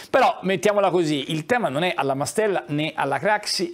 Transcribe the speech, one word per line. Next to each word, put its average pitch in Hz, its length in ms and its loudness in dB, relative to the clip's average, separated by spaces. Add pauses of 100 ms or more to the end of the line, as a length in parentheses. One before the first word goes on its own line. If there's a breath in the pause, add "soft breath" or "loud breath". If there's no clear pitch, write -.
(100)
Però 226 320 4
mettiamola 196 480 2
così, 156 420 0
il 160 140 -4
tema 233 220 0
non 143 140 0
è 180 140 0
alla 139 180 0
Mastella, 165 540 -2
né 151 260 -2
alla 139 240 -2
Craxi, 190 560 -2